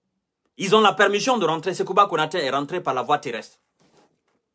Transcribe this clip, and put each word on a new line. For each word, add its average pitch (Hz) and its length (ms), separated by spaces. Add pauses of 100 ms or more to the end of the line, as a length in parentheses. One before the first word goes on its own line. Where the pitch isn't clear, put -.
(580)
Ils 196 180
ont 220 60
la 196 120
permission 208 440
de 175 80
rentrer. 160 280
Sekouba 185 320
Konaté 156 320
est 135 140
rentré 143 300
par 143 120
la 123 80
voie 147 160
terrestre. 117 400 (960)